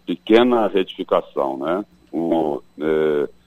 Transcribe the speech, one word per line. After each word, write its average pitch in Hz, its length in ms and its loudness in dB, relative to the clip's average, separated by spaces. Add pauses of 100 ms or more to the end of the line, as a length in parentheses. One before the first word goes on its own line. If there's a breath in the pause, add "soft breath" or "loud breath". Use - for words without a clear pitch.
pequena 110 600 2
retificação, 87 880 -2
né? 82 260 -4 (280)
O, 78 500 -2 (180)
é, 78 480 0 (180)